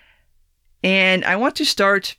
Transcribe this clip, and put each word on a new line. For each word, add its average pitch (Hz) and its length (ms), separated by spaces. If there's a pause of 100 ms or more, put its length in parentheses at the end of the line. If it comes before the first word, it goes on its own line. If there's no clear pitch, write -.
(840)
And 185 420
I 185 120
want 269 200
to 302 80
start 196 540